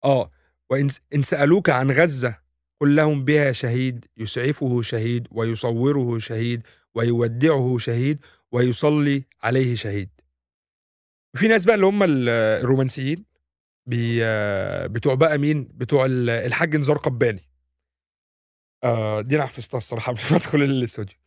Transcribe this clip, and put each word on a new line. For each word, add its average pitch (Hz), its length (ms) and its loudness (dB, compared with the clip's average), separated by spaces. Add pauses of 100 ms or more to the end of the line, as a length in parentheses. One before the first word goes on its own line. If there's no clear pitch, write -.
آه، 131 260 0 (380)
وإن 139 200 0
س-، - 120 -10 (140)
إن 147 80 2
سألوك 151 460 2
عن 135 220 2
غزة 131 500 0 (400)
قل 143 140 4
لهم 151 300 2
بها 147 260 2
شهيد، 123 540 -4 (120)
يسعفه 123 640 -2
شهيد، 117 500 -4
ويصوره 117 880 -2
شهيد، 117 460 -6 (300)
ويودعه 120 840 2
شهيد، 127 460 -2 (280)
ويصلي 139 720 2 (200)
عليه 123 320 0
شهيد. 101 340 -6 (1300)
وفي 190 120 2
ناس 220 180 4
بقى 220 100 6
اللي 196 100 4
هم 202 180 2
ال-، 135 260 2 (340)
الرومانسيين 135 600 -2 (640)
بي-، 110 1000 -2
بتوع 120 280 0
بقى 151 220 4
مين؟ 147 260 0
بتوع 131 420 0
ال-، 127 240 0
الحاج 123 460 -2
نزار 147 220 2
قباني. 120 440 -2 (1400)
آه، 110 380 0
دي 127 140 -2
أنا 147 100 0
حفظتها - 320 -10
الصراحة 117 360 -6
قبل 113 80 -8 (100)
ما 160 60 4
أدخل 156 260 0
الاستوديو. 123 640 -4